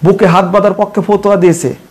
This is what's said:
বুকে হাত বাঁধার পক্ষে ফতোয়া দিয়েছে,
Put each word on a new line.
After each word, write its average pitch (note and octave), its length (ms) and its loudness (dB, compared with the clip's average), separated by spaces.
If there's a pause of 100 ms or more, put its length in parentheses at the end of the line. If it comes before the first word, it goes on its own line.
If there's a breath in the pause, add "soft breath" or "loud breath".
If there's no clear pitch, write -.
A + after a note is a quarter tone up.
বুকে G3 200 2
হাত F3+ 200 2
বাঁধার G3 280 0
পক্ষে G3+ 280 -4
ফতোয়া G3+ 340 0
দিয়েছে, E3+ 400 0 (160)